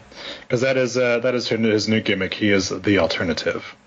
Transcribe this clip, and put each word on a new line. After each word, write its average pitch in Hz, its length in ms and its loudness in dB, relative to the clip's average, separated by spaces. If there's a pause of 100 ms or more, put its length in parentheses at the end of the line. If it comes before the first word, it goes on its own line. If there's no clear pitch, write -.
(480)
'Cause 120 140 0
that 131 160 2
is, 123 180 0
uh, 120 240 2
that 123 140 0
is 120 160 -2
his 107 400 2
new 110 120 4
gimmick. 95 340 -2
He 107 160 2
is 98 180 2
the 95 300 2
alternative, - 760 -2 (120)